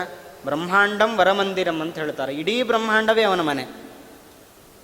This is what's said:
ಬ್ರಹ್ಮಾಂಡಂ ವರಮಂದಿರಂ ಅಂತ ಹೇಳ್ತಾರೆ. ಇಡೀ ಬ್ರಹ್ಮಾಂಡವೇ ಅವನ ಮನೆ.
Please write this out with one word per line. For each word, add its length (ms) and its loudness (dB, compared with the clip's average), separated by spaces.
ಬ್ರಹ್ಮಾಂಡಂ 720 2
ವರಮಂದಿರಂ 640 2
ಅಂತ 160 -8
ಹೇಳ್ತಾರೆ. 380 -6
ಇಡೀ 280 0
ಬ್ರಹ್ಮಾಂಡವೇ 600 2
ಅವನ 180 2
ಮನೆ. 260 -2